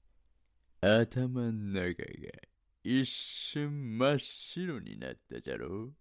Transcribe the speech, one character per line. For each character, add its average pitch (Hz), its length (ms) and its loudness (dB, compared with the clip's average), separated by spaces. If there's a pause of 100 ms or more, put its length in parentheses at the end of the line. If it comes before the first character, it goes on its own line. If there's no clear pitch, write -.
(800)
頭 120 680 4
ん 107 220 -2
中 90 220 2
が - 120 -6 (760)
一 131 220 4
瞬 147 920 -4
真 135 180 6
っ - 20 4
白 165 640 -6
に 52 180 -12
な 64 140 -6
っ - 20 -10 (140)
た 60 100 -8
じ 64 120 -10
ゃ 64 60 -4
ろ 60 100 -6
う。 110 340 -6